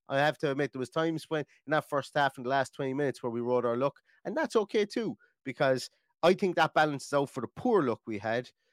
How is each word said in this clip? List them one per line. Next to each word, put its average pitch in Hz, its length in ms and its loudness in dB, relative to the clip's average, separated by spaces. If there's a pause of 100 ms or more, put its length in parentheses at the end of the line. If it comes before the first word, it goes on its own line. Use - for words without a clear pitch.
I 135 100 0
have 147 200 2
to 147 120 -2
admit, 139 240 -2
there 131 60 -6
was 123 100 -6
times 160 380 -2
when 151 180 -4 (200)
in 139 40 -6
that 151 180 0
first 139 260 -4
half, 143 220 2
in 123 80 -10
the 123 60 -2
last 135 240 0
twenty 135 180 -4
minutes, 135 300 -2
where 123 100 -4
we 120 80 -4
rode 123 240 2
our 120 120 0
luck, 135 200 -2 (300)
and 202 100 -6
that's 311 200 0
okay 208 280 2
too, 208 320 -4 (280)
because 135 440 0 (340)
I 180 120 6
think 180 220 0
that 160 180 2
balances 151 400 0
out 143 160 2
for 131 100 -8
the 113 160 -6
poor 220 260 2
luck 117 240 0
we 107 120 -6
had, 113 320 -4 (220)